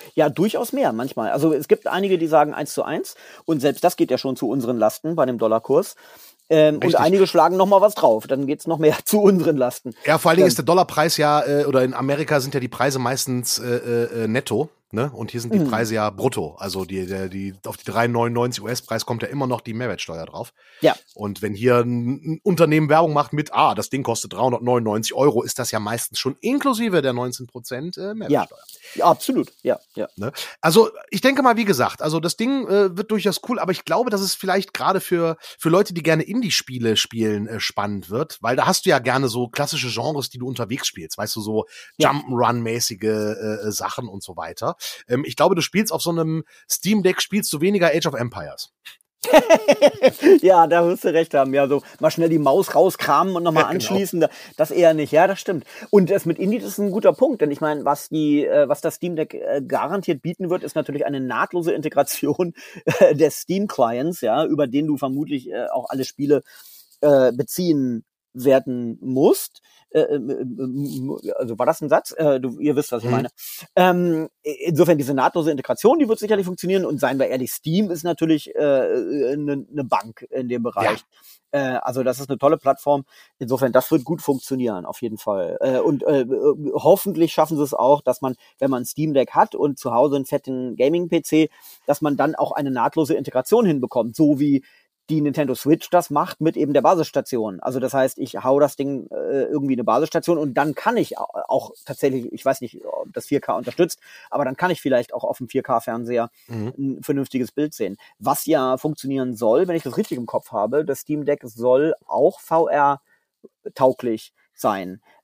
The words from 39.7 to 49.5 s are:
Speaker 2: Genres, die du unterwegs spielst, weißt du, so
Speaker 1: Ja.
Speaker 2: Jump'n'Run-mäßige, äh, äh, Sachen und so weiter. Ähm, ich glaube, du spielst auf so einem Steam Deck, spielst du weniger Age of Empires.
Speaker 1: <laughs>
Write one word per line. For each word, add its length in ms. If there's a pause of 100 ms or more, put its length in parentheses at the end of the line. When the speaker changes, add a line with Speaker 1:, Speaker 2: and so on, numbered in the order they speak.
Speaker 2:
Genres, 380
die 80
du 100
unterwegs 400
spielst, 300
weißt 180
du, 60
so 240 (320)
Speaker 1:
Ja. 140
Speaker 2:
Jump'n'Run-mäßige, 920
äh, 640
äh, 40
Sachen 360
und 140
so 160
weiter. 380 (320)
Ähm, 180
ich 100
glaube, 200
du 60
spielst 300
auf 120
so 80
einem 320 (260)
Steam 320
Deck, 200
spielst 300
du 80
weniger 280
Age 180
of 80
Empires. 580 (540)
Speaker 1:
<laughs> 60 (1120)